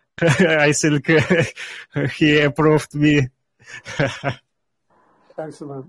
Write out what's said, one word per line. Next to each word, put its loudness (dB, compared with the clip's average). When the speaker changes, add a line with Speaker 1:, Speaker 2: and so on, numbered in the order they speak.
Speaker 1:
<laughs> -14
I 2
think 0
<laughs> -2
he 2
approved 0
me. 2
<laughs> 0
Speaker 2:
Excellent, -14